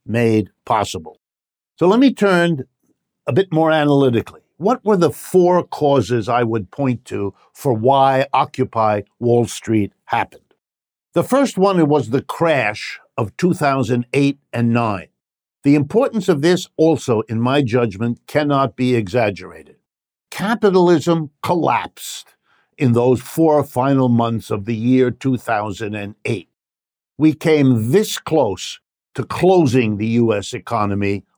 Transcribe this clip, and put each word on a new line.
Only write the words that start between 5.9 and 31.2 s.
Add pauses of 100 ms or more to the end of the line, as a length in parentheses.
I
would
point
to (180)
for
why
Occupy (160)
Wall
Street (120)
happened? (760)
The
first
one,
it
was
the
crash (200)
of
two
thousand
eight (120)
and
nine. (540)
The
importance
of
this (100)
also,
in
my
judgment,
cannot
be
exaggerated. (540)
Capitalism (140)
collapsed (440)
in
those
four
final
months
of
the
year
two
thousand
and (100)
eight. (720)
We
came
this
close (340)
to
closing
the
U
S
economy (140)